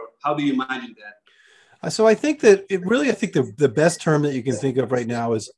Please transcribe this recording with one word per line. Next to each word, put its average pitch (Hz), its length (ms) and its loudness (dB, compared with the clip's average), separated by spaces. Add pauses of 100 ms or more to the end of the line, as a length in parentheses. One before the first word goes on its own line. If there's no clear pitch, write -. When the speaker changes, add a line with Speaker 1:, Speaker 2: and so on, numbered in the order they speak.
(240)
Speaker 1:
how 147 100 -2
do 147 80 -4
you 143 120 0
imagine 127 440 -6
that? 104 160 -20 (680)
Speaker 2:
Uh, 175 60 -6
so 220 160 2
I 220 80 6
think 294 260 -2
that 196 300 6
it 185 160 -2
really, 254 240 0
I - 20 2
think - 220 -4
the, 117 240 0
the 147 100 4
best 160 320 2
term 151 220 2
that 147 100 -2
you 127 100 -4
can 123 120 -2
think 127 240 -2
of 117 120 0
right 123 160 -2
now 117 280 -2
is 107 240 -6